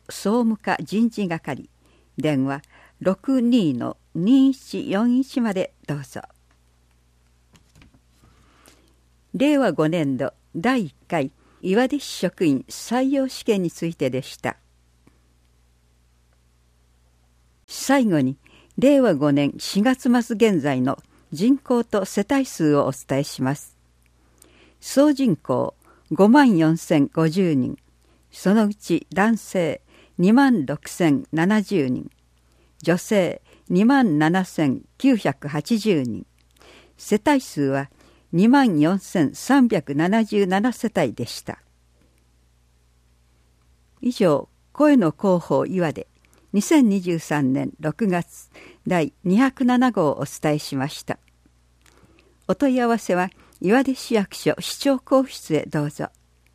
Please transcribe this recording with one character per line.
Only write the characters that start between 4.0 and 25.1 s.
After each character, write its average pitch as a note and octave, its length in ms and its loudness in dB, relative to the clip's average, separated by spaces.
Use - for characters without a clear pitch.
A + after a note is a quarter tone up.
二 C4 360 4
一 - 380 -8
四 A#3+ 300 0
一 C4 220 -4
ま A3+ 120 -2
で F#3 220 -4
ど D3 100 -6
う C#3 80 -10
ぞ。 - 180 -16
令 C#4 240 2
和 A3 140 2
五 D#3 160 0
年 D3+ 280 -2
度 C3+ 160 -6
第 A3 320 -2
一 - 80 -14
回 D3+ 240 -4
岩 A3 280 0
出 C#4+ 100 -4
市 - 60 -8
職 - 400 -6
員 C#3 240 0
採 C4 420 -4
用 C4+ 180 0
試 - 160 -14
験 G3+ 180 0
に E3+ 100 -2
つ - 120 -10
い E3+ 120 -6
て C#3 120 -2
で B2+ 140 -4
し - 140 -16
た。 - 200 -8
最 C4+ 400 0
後 D#3+ 140 2
に、 C3 160 -2
令 C#4 220 4
和 A3 140 4
五 D3 180 2
年 C#3+ 260 0
四 - 240 -4
月 B3+ 260 0
末 A#3+ 280 0
現 G3+ 240 2
在 C3 200 -2
の C3 180 -2
人 A#3 260 2
口 A#3+ 240 -2
と G3 220 -2
世 G3+ 260 -4
帯 C#4 140 0
数 D3+ 320 0
を C#3+ 100 2
お C3+ 60 -2
伝 - 280 -4
え - 40 -2
し - 180 -8
ま C3+ 140 -2
す。 - 200 -20
総 D4 320 2